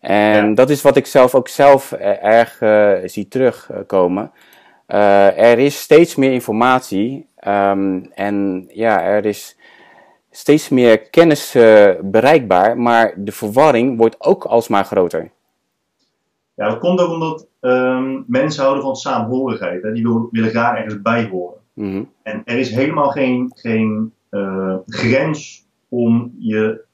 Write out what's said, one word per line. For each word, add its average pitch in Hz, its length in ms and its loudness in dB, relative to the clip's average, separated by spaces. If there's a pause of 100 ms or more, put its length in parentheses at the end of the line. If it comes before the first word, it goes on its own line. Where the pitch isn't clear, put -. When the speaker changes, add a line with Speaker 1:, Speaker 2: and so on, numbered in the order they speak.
Speaker 1:
En 107 480 2
Speaker 2:
Ja. 107 60 0
Speaker 1:
dat 127 160 2
is 143 120 -2
wat 139 140 4
ik 139 100 0
zelf 127 280 4
ook 131 140 0
zelf, 139 440 4
eh, 101 320 -4
erg, 113 360 2
eh, 104 480 2
zie 98 200 -10
terugkomen. 98 1000 -2 (560)
Eh, 101 520 4 (120)
er 117 80 4
is 139 220 0
steeds 165 360 4
meer 135 160 0
informatie, 123 960 -2 (100)
ehm, 98 640 -2 (140)
en 98 540 -6
ja, 107 340 -2
er 101 220 -2
is - 340 -8 (720)
steeds - 380 -2
meer 123 300 4 (120)
kennis, 165 440 2
eh, 110 360 8 (120)
bereikbaar, 110 760 2
maar 117 380 2
de 101 160 -10
verwarring 123 680 0
wordt 113 260 0
ook - 200 0
alsmaar 110 400 0
groter. 85 460 -2 (1200)
Speaker 2:
Ja, 104 140 -6
dat 113 100 -6
komt 180 220 0
ook 175 120 0
omdat, 160 340 -8 (140)
ehm, 127 640 -2
mensen 139 360 -2
houden 135 200 0
van 135 140 -6
saamhorigheid, 113 840 -6
hè. 107 100 -8
Die 117 100 -4
wil-, 113 280 -2
willen 110 200 -2
graag 117 260 -2
ergens 107 260 -10
bij 113 280 -2
horen. 87 280 -10 (140)
Speaker 1:
Mhm. 98 300 -8 (200)
Speaker 2:
En 110 220 -12
er 120 140 -4
is 120 120 -4
helemaal 139 400 -2
geen, 127 440 -4
geen, 110 580 -4 (180)
eh, 95 460 -6 (100)
grens 135 800 -4 (220)
om 120 500 -2
je 107 560 -4